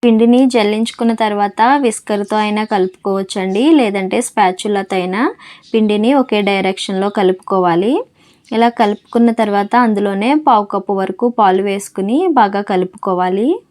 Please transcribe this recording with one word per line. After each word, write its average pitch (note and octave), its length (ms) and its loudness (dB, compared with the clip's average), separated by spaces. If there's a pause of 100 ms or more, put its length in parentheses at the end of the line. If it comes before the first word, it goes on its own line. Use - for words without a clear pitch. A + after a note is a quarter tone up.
పిండిని A#3 440 4
జల్లించుకున్న A#3 680 -2
తర్వాత G#3 460 -2 (180)
విస్కర్‌తో G#3+ 580 -2
అయినా G#3+ 280 -2
కలుపుకోవచ్చండి, F#3+ 960 -2 (100)
లేదంటే G3+ 480 0
స్పాచులాతో G3 760 -2
అయినా F#3 260 -2 (440)
పిండిని G#3+ 480 2
ఒకే C4+ 280 0
డైరెక్షన్‌లో G3 680 -2
కలుపుకోవాలి. F#3 840 0 (560)
ఇలా A3+ 200 2
కలుపుకున్న A#3 600 0
తర్వాత G#3 440 -2
అందులోనే G3+ 520 0 (120)
పావు A#3 260 2
కప్పు G3+ 280 -4
వరకు F#3+ 360 -2
పాలు F#3+ 320 2
వేసుకుని G3+ 560 -4 (140)
బాగా G3+ 300 2
కలుపుకోవాలి. F#3 840 -2 (220)